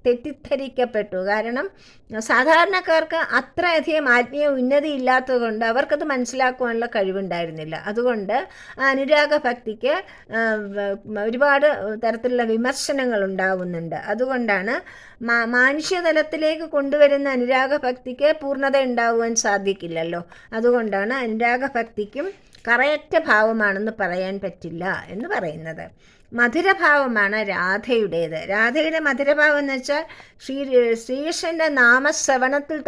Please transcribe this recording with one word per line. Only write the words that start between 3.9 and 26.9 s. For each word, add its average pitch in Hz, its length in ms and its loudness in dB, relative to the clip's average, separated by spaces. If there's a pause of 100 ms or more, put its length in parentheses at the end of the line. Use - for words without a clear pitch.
ആത്മീയ 247 380 2
ഉന്നതി 277 400 2
ഇല്ലാത്തതുകൊണ്ട് 254 800 0
അവർക്കത് 285 380 0
മനസ്സിലാക്കുവാനുള്ള 254 840 -2
കഴിവുണ്ടായിരുന്നില്ല. 175 1000 -4
അതുകൊണ്ട് 226 600 -2 (320)
ആ 269 160 2
അനുരാഗഭക്തിക്ക്, 277 1080 0 (280)
ആ, 226 240 0 (400)
വ-, 214 240 -8
ഒരുപാട് 247 840 2
തരത്തിലുള്ള 233 400 0
വിമർശനങ്ങൾ 240 800 -2
ഉണ്ടാവുന്നുണ്ട്. 185 720 -4
അതുകൊണ്ടാണ് 233 840 -2 (420)
മാ-, 233 220 2
മാനുഷ്യതലത്തിലേക്ക് 311 1160 0
കൊണ്ടുവരുന്ന 277 680 2
അനുരാഗഭക്തിക്ക് 262 1120 0
പൂർണ്ണത 277 360 0
ഉണ്ടാവുവാൻ 233 580 0
സാധിക്കില്ലല്ലോ. 175 880 -2 (300)
അതുകൊണ്ടാണ് 226 600 0
അനുരാഗഭക്തിക്കും 240 1160 -2 (360)
കറയറ്റ 294 520 2
ഭാവമാണെന്ന് 220 800 2
പറയാൻ 185 400 -4
പറ്റില്ല 175 680 -8
എന്ന് 240 220 -10
പറയുന്നത്. 165 640 -8 (420)
മധുരഭാവമാണ് 240 1160 2